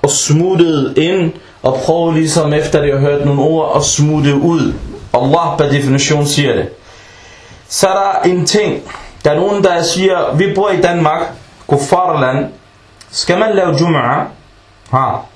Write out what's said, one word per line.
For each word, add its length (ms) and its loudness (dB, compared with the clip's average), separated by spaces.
og 80 2
smuttede 880 2
ind 340 0
og 100 2
prøve 280 0
ligesom 400 0
efter 280 0
de 100 0
har 60 0
hørt 280 0
nogle 160 2
ord 340 0
at 80 0
smutte 520 2
ud. 380 0
Allah 440 0
per 140 2
definition 540 0
siger 300 0
det. 140 -4
Så 180 0
er 60 2
der 360 0
en 160 0
ting. 360 -2
Der 60 2
er 80 0
nogen, 240 0
der 200 2
siger, 520 0
"Vi 200 0
bor 140 0
i 120 0
Danmark, 400 0
kuffarland. 800 0
Skal 280 -2
man 160 0
lave 200 0
Jum'a?" 440 0
Ha. 200 0